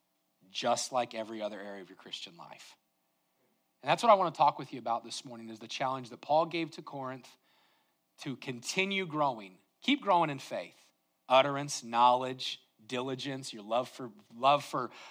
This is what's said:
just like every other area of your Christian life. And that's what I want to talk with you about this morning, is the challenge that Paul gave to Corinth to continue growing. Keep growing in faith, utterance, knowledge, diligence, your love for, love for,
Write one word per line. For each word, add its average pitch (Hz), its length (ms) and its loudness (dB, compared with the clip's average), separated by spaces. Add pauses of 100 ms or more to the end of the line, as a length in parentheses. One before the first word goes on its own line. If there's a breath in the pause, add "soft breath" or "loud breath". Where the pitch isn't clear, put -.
(520)
just - 400 0
like 120 240 -2
every 110 260 -6
other 104 180 -6
area 101 220 -12
of 87 80 -18
your 95 80 -20
Christian - 400 -14
life. - 400 -20 (1040)
And 131 80 -6
that's 165 140 2
what 233 80 10
I 208 40 12
want 180 180 2
to - 40 -16
talk 147 220 6
with 135 120 -10
you 131 80 -10
about 117 240 -2
this - 220 -12
morning, 113 240 -14
is 110 100 -12
the 113 80 -16
challenge 131 440 -4
that 120 100 -16
Paul 156 240 2
gave 165 260 -6
to 165 100 -16
Corinth 131 460 -10 (960)
to 131 160 -6
continue 190 680 -2
growing. 135 520 -2 (240)
Keep 277 220 0
growing 175 260 4
in 139 100 -4
faith, 92 380 -8 (500)
utterance, 139 560 4
knowledge, 123 800 4 (240)
diligence, 131 640 -6
your 107 120 -12
love 120 260 0
for, 123 220 -12 (260)
love 139 260 4
for, 127 280 -6 (200 loud breath)